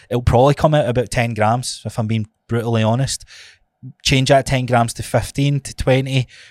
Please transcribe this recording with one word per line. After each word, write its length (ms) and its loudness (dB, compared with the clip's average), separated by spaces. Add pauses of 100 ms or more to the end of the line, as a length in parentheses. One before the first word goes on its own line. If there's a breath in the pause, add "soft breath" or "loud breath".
It'll 140 -4
probably 320 4
come 180 2
out 160 2
about 200 -2
ten 260 -2
grams, 500 -2
if 120 -8
I'm 100 -2
being 200 -2 (220)
brutally 340 0
honest. 400 -2 (800 loud breath)
Change 280 0
that 180 4
ten 180 0
grams 300 0
to 80 -10
fifteen 560 -2
to 160 -14
twenty. 520 0 (220 loud breath)